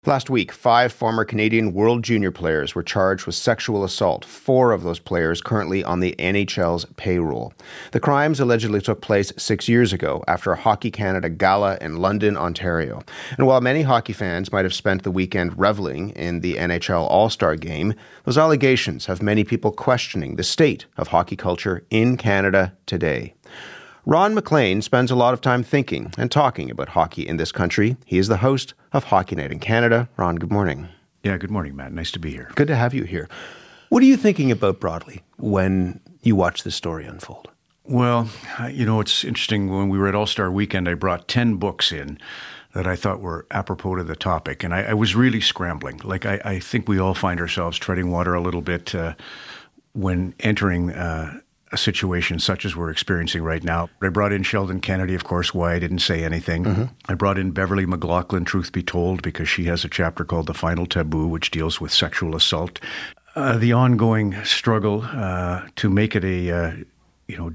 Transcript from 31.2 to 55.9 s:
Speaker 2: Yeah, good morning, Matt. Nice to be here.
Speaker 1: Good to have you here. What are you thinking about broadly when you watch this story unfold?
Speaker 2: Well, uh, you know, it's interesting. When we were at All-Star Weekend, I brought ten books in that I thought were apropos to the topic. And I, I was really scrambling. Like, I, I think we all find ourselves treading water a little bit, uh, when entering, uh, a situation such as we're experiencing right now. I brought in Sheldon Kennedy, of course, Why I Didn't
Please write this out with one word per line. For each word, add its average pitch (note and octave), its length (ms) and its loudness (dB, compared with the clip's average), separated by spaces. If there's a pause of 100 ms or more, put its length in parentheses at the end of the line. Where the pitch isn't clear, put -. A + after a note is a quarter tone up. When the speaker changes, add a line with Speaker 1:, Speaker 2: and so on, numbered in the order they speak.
Speaker 2:
Yeah, G2 120 0
good F#2 160 -8
morning, D#2 240 -6
Matt. C2+ 160 -12
Nice E2 200 -8
to - 80 -10
be D#2+ 120 -8
here. - 240 -12
Speaker 1:
Good C#3+ 140 2
to D3 80 2
have A#2+ 160 2
you C3+ 100 -4
here. E2+ 240 -8 (600)
What B3 120 6
are C4 40 8
you C4+ 100 10
thinking F#3+ 340 4
about G2+ 300 2
broadly E2+ 440 -6 (120)
when F#2+ 640 0 (220)
you A2 160 4
watch F2 260 2
this E2+ 100 -6
story D#2+ 320 -6
unfold? - 440 -16 (340)
Speaker 2:
Well, A#2+ 460 2 (280)
uh, A#2+ 100 -6
you C3 180 -2
know, A2 160 2
it's - 240 -2
interesting. G2+ 420 -2
When G2 220 0
we G2 80 2
were G2 100 2
at G2 80 0
All-Star G#2 340 0
Weekend, F#2+ 380 0
I F2 60 0
brought F2 340 -2
ten A#2 280 2
books F#2 360 -2
in D2 260 -10 (580)
that F#2 120 -2
I F#2 80 0
thought F#2+ 240 -2
were E2 320 -8
apropos F#2+ 460 -4
to F2+ 80 -4
the E2 100 -6
topic. E2 480 -2
And F2 100 -4
I, F#2+ 100 0
I G#2+ 100 -2
was G#2+ 240 2
really A#2 240 4
scrambling. D2+ 640 -4
Like, F#2+ 200 -6
I, G#2 200 -2
I G2 140 -4
think - 280 -4
we G2+ 100 2
all F#2 160 2
find F2 280 -2
ourselves E2+ 360 -4
treading F2+ 320 -2
water F2 260 0
a F2 60 0
little F2 200 -4
bit, E2+ 340 -4
uh, E2 200 -6 (760)
when F#2 480 -2
entering, F#2+ 520 0
uh, D#2 500 -6 (320)
a - 40 -4
situation F2 600 -2
such - 240 -2
as E2+ 140 -6
we're E2+ 120 -4
experiencing E2+ 540 -2
right D#2+ 180 -4
now. E2+ 280 -2 (120)
I G2 60 0
brought G2+ 240 0
in G2+ 100 -2
Sheldon F#2+ 380 -2
Kennedy, F#2+ 360 -2
of E2+ 100 -6
course, F2 280 -2
Why E2+ 200 0
I E2+ 60 0
Didn't F2 200 -2